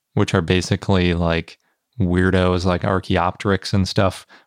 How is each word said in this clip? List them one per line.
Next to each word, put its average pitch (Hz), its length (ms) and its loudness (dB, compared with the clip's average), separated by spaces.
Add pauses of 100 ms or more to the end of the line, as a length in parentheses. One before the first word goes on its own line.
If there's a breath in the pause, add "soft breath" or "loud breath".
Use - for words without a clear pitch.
(140)
which 104 200 0
are 98 80 2
basically, 90 720 0
like, 82 440 -2 (420)
weirdos 90 680 2
like 90 180 0
Archaeopteryx 95 920 -2
and 95 140 2
stuff, - 380 -2 (220 soft breath)